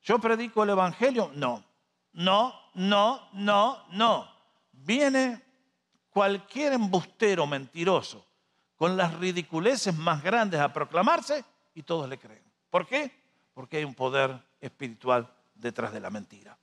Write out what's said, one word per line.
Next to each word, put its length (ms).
¿Yo 160
predico 420
el 80
Evangelio? 640
No. 300
No, 420
no, 580
no, 580
no. 380
Viene 720
cualquier 640
embustero 760
mentiroso 760
con 200
las 180
ridiculeces 800
más 280
grandes 380
a 120
proclamarse 720
y 80
todos 260
le 100
creen. 260
¿Por 160
qué? 260
Porque 260
hay 60
un 100
poder 460
espiritual 680
detrás 380
de 80
la 100
mentira. 520